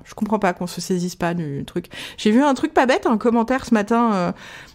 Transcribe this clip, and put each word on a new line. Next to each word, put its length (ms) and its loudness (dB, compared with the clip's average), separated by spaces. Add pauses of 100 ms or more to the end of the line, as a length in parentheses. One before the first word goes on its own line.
Je 100 -20
comprends 240 -2
pas 140 0
qu'on 160 -8
se 120 -10
saisisse 360 -4
pas 180 -2
du 320 -6
truc. 200 -8 (300)
J'ai 140 0
vu 140 6
un 100 4
truc 180 -4
pas 140 4
bête, 200 2
un 120 4
commentaire 480 2
ce 80 2
matin, 400 2
euh, 180 0 (420)